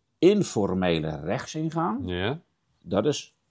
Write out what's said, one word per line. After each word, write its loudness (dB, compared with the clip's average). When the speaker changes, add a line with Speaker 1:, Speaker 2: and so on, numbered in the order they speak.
Speaker 1:
informele 2
rechtsingang, -4
Speaker 2:
Ja. -2
Speaker 1:
dat 0
is -4